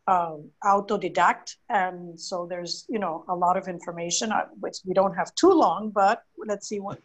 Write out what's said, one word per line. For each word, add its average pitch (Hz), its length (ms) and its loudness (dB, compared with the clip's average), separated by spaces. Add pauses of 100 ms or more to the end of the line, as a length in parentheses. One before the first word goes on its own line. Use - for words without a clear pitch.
um, 165 420 0 (160)
autodidact. 196 920 2 (120)
And 180 500 -2
so 175 280 -8
there's, 175 420 -8
you 240 100 -2
know, 165 300 -4
a 185 60 -2
lot 180 220 4
of 185 120 -6
information, 175 640 -6
uh, 175 140 0 (120)
which 185 280 -8
we 185 80 -2
don't 190 200 2
have 175 200 -6
too 339 160 6
long, 214 400 4
but 202 320 2 (240)
let's 208 200 -6
see 208 140 -6
what 190 240 -12